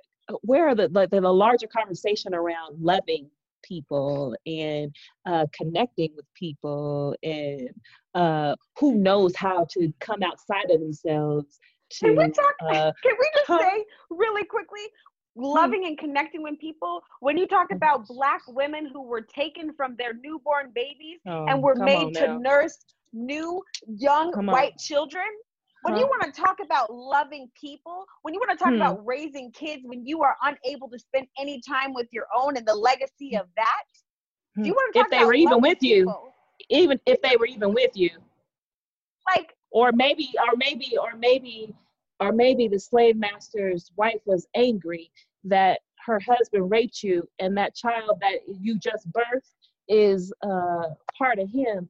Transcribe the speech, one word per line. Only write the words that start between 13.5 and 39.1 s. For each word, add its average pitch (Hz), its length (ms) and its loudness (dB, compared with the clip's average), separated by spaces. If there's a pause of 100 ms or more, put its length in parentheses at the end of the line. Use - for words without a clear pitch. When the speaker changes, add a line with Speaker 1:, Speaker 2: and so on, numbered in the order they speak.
Speaker 2:
say 403 260 0 (240)
really 403 360 -2
quickly, 415 360 -8 (560)
Speaker 1:
Hmm. 240 60 -10
Speaker 2:
loving 330 420 0
and 311 120 -8
connecting 311 460 -6
with 302 160 -10
people, 339 420 -10 (180)
when 294 180 -2
you 370 80 0
talk 359 240 2
Speaker 1:
Hmm. 392 60 -4
Speaker 2:
about 277 320 0
Black 254 400 -2
women 285 380 -6
who 277 160 -14
were 233 200 -8
taken 311 520 -8
from 262 240 -6
their 240 160 -6
newborn 285 600 -6
babies 285 540 -10
Speaker 1:
Oh, 160 220 -6
Speaker 2:
and 269 120 0
were 269 140 2
Speaker 1:
come 240 100 -2
Speaker 2:
made - 120 4 (100)
Speaker 1:
on 160 60 -8
Speaker 2:
to 320 140 0
Speaker 1:
now. 240 100 -4
Speaker 2:
nurse 285 400 0 (340)
new 311 500 -8 (240)
young 285 460 2
Speaker 1:
Come 202 180 -4
on. - 40 2
Speaker 2:
white 262 240 2
children, 311 480 -4 (560)
when 415 160 -2
you 494 80 4
Speaker 1:
Huh? 554 140 2
Speaker 2:
wanna 320 120 -4
talk 381 300 -2
about 294 320 0
loving 269 680 -4
people, 330 460 -16 (160)
when 302 120 -8
you 381 60 -6
wanna 403 180 -2
talk 359 120 2
Speaker 1:
Hmm. 247 120 2
Speaker 2:
about 208 240 0
raising 269 460 -8
kids, 302 340 -12
when 247 200 -14
you 311 180 -4
are 262 180 2
unable 269 480 -6
to 240 80 -16
spend 262 300 -6 (100)
any 277 240 -8
time 269 320 -6
with 240 200 -8
your 220 200 -8
own 269 220 0
and 233 100 -8
the 214 100 2
legacy 262 560 -2
Speaker 1:
Hmm. 202 100 -2
Speaker 2:
of 180 160 -12
that, 240 260 -2 (720)
do 208 80 -2
you 302 100 0
Speaker 1:
Hmm. 494 40 0
Speaker 2:
wanna 523 180 4
Speaker 1:
If - 80 8
Speaker 2:
talk 440 80 0
Speaker 1:
they 254 60 2
Speaker 2:
about 233 100 8
Speaker 1:
were 233 60 6
even 311 180 8
Speaker 2:
loving 240 120 6
Speaker 1:
with 339 200 4
you, 208 220 6
Speaker 2:
people? 190 280 -6 (360)
Speaker 1:
even 285 360 6
if - 160 4
they 262 140 4
were 226 100 4
even 214 280 0
with 254 220 2
you. 180 140 2 (1300)